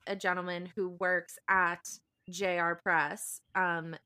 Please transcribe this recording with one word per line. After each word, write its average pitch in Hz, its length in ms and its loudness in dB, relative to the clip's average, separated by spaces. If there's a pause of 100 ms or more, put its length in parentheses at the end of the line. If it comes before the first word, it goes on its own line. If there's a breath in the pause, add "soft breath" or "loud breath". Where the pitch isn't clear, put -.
a 202 100 -4
gentleman 180 500 -2 (100)
who 185 140 -2 (100)
works 180 380 0 (100)
at 180 500 2 (300)
J 180 300 0
R 170 180 2
Press, 165 640 0 (140)
um, 165 520 0